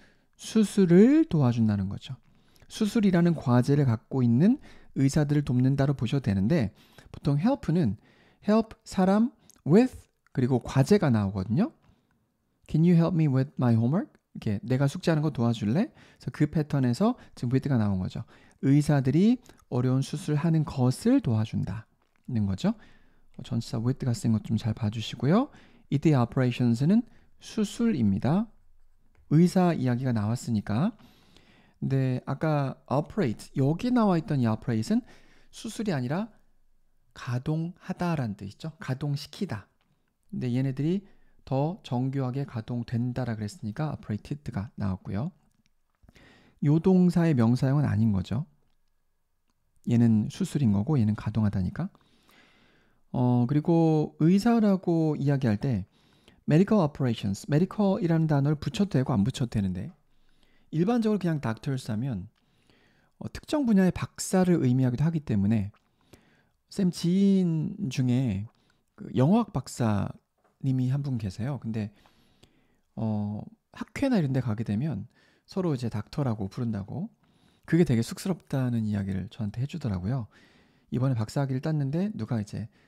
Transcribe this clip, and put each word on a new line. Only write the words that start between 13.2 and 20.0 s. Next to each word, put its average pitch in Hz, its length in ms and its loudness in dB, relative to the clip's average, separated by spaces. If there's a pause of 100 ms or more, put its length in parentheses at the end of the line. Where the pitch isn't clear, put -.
with 131 320 0
my 120 160 4
homework?" 135 380 0 (220)
이렇게 107 280 -6
"내가 131 240 0
숙제하는 160 360 0
거 156 80 -2
도와줄래?" 117 600 0
그래서 - 400 -16
그 151 140 0
패턴에서 147 720 0 (180)
지금 120 180 -6
with가 135 240 0
나온 101 220 0
거죠. 92 260 -8 (380)
의사들이 147 760 4 (300)
어려운 127 340 0